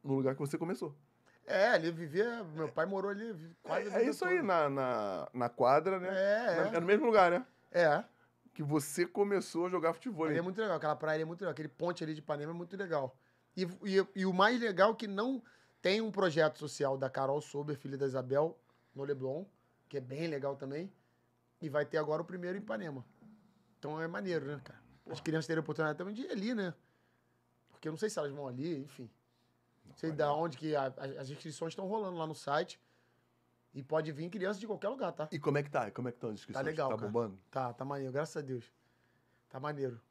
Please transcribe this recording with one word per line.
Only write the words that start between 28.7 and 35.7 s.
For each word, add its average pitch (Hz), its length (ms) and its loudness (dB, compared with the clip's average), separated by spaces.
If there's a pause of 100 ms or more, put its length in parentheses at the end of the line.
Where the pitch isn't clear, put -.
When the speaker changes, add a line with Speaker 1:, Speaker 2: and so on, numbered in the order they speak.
Speaker 2:
enfim. 135 260 -14 (760)
Speaker 1:
Não, - 100 -20
Speaker 2:
Sei 160 140 -4
Speaker 1:
vai 156 80 -4
Speaker 2:
da 151 100 2
Speaker 1:
não. 147 140 2
Speaker 2:
onde 165 160 -2
que 151 180 -2
a, 139 100 2
a, 135 360 -8
as 131 80 -8
inscrições 160 420 -8
estão 196 160 -8
rolando 196 300 -4
lá 160 100 -2
no 156 80 -6
site. 151 440 -2 (920)
E 139 80 -10
pode 156 300 -2
vir 156 180 -8
criança 190 300 -4
de 220 80 -10
qualquer 196 220 -4
lugar, 240 240 -4
tá? 151 180 -6
Speaker 1:
E 170 80 -6
como 147 180 2
é 143 60 2
que 143 60 -8
tá? 123 220 0